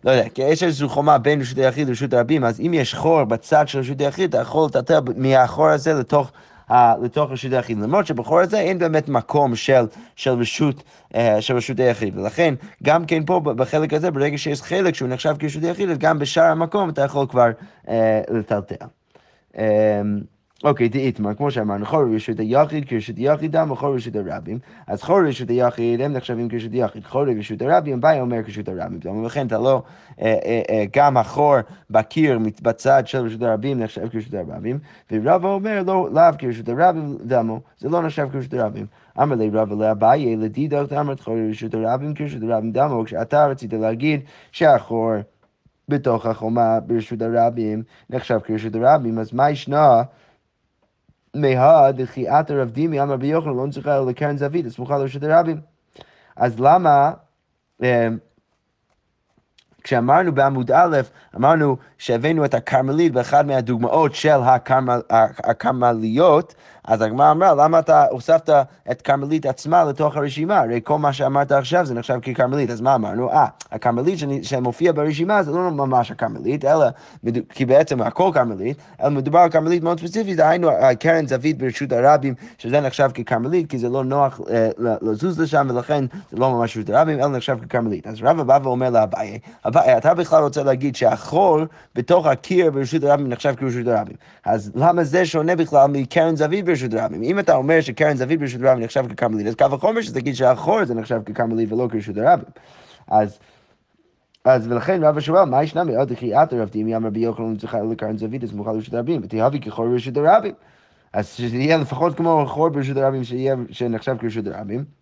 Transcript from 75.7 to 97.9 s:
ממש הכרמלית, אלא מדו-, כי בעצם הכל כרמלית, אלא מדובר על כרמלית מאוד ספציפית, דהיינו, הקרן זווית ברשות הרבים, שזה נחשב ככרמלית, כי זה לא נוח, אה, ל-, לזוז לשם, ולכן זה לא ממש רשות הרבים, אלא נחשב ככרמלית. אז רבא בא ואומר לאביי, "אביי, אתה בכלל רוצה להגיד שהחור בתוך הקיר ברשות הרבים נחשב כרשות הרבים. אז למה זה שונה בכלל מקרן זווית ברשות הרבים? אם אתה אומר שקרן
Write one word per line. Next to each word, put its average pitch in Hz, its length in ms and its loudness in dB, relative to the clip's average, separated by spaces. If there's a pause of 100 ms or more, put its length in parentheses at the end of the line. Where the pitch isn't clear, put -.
ממש 131 400 0
הכרמלית, 117 540 -4
אלא 151 220 4 (380)
מדו-, 117 240 -2
כי - 160 -4
בעצם 135 380 4
הכל 180 320 0
כרמלית, 120 420 -2 (260)
אלא 143 80 2
מדובר 147 280 2
על 175 120 6
כרמלית 160 320 0
מאוד 170 180 -2
ספציפית, 190 360 -4
דהיינו, 160 340 2
הקרן 139 560 2
זווית 131 320 -2
ברשות 131 340 -4
הרבים, 135 420 4 (240)
שזה 131 220 0
נחשב 135 340 0
ככרמלית, 135 560 -2
כי 131 80 -4
זה 120 100 -2
לא 131 160 -2
נוח, 135 360 0 (100)
אה, 113 280 2
ל-, 110 320 -2
לזוז 156 300 -4
לשם, 143 300 2
ולכן 131 340 -2 (260)
זה - 60 -12
לא 127 140 2
ממש 117 260 -2
רשות 104 140 -6
הרבים, 151 280 2
אלא 139 100 0
נחשב 131 340 -4
ככרמלית. 113 440 -4
אז 107 160 -12
רבא 156 200 2
בא 131 200 4
ואומר 127 280 0
לאביי, 107 480 -2 (280)
"אביי, 127 300 4
אתה 156 180 4
בכלל 160 280 2
רוצה 147 200 -2
להגיד 135 340 0
שהחור 151 640 2 (340)
בתוך 156 320 2
הקיר 165 440 2
ברשות 139 340 -2
הרבים 143 240 2
נחשב 127 280 -2
כרשות 123 300 -4
הרבים. 110 300 -2 (280)
אז 104 300 -2
למה 170 300 2
זה 170 220 2
שונה 165 300 0
בכלל 151 340 4
מקרן 160 460 0
זווית 165 360 -2
ברשות 123 220 -4
הרבים? 107 280 -4
אם 175 160 -2
אתה 175 160 2
אומר 147 260 2
שקרן 143 360 0